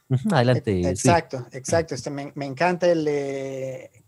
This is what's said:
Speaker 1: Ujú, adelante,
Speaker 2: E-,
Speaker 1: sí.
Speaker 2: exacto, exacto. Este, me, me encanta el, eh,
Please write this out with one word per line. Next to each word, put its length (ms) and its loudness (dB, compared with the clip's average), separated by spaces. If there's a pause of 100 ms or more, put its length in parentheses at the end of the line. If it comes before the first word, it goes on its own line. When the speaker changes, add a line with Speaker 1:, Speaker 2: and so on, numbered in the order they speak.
Speaker 1:
Ujú, 260 0
adelante, 460 4
Speaker 2:
E-, 160 0
Speaker 1:
sí. 120 2
Speaker 2:
exacto, 440 2
exacto. 420 -2
Este, 160 -10
me, 240 -8
me 120 -8
encanta 440 0
el, 160 2
eh, 840 -4 (180)